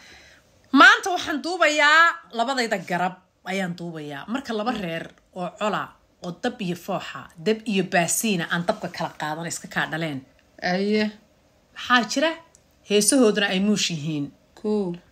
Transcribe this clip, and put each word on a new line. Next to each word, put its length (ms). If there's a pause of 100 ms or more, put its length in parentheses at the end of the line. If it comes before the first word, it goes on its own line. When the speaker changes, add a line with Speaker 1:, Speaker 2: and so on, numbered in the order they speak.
(720)
Speaker 1:
Maanta 380
waxaan 320
duubayaa 580 (300)
labadayda 460
garab 380 (300)
ayaan 320
duubayaa. 500
Marka 260
laba 180
reer 340 (300)
oo 220
cola, 260 (400)
oo 80 (120)
dab 180
iyo 140
fooxa, 460 (160)
dab 280
iyo 180
baasiina 680
aan 160
dabka 220
kala 300
qaadan, 300
iska 200
kaa 240
dhaleen. 280 (420)
Speaker 2:
Aye. 500 (680)
Speaker 1:
Maxaa 320
jira? 220 (580)
Heesahooduna 580
ay 120
muush 320
yihiin. 340 (300)
Speaker 2:
Kuu. 400 (160)